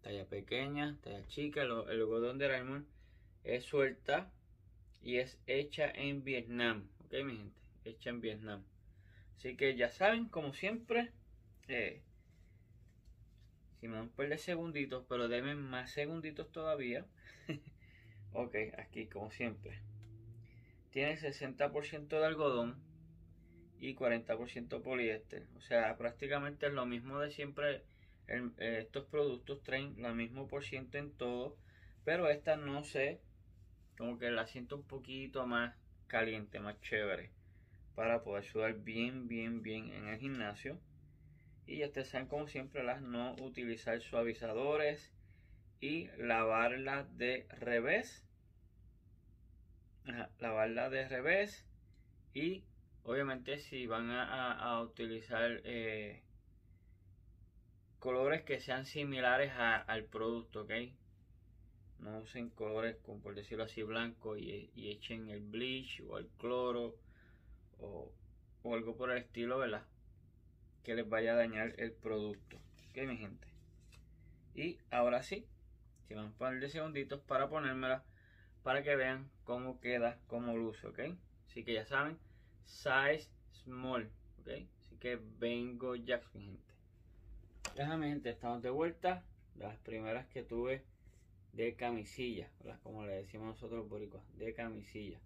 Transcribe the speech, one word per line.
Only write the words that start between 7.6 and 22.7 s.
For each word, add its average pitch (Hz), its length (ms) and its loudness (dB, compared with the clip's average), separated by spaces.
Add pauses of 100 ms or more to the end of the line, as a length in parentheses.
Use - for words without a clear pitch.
Hecha 113 260 -6
en 120 100 -4
Vietnam. 107 440 -4 (720)
Así 127 200 -6
que 135 200 4
ya 120 140 4
saben, 220 380 6
como 147 240 -2
siempre, 226 600 0 (560)
eh, 113 340 0 (1800)
si 113 80 -8
me 113 60 -6
dan 110 100 -4
un 117 60 -10
par 139 180 0
de 151 100 0
segunditos, 156 720 -2
pero 120 200 2
denme 123 260 2
más 127 360 -4
segunditos 151 600 -2
todavía. 151 540 2 (400)
<laughs> - 320 -6 (560)
Ok, 117 200 0 (220)
aquí 110 300 -8
como 101 240 -6
siempre. - 500 -4 (1080)
Tiene 147 260 2
sesenta 143 560 -2
por 147 140 0
ciento 156 340 -2
de 156 60 8
algodón 131 500 4 (1040)